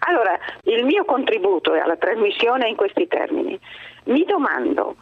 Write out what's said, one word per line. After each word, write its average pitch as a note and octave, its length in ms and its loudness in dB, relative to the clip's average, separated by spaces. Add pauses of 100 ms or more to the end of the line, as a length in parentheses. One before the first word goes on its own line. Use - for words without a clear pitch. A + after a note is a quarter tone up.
Allora, A#3 380 2 (260)
il A#3+ 220 0
mio F4+ 200 2
contributo G3 680 0
alla E3 240 0
trasmissione A3+ 680 0
è A3 40 0
in A3+ 60 -4
questi G3 320 0
termini. - 520 -4 (460)
Mi C#4 180 2
domando G#3 800 0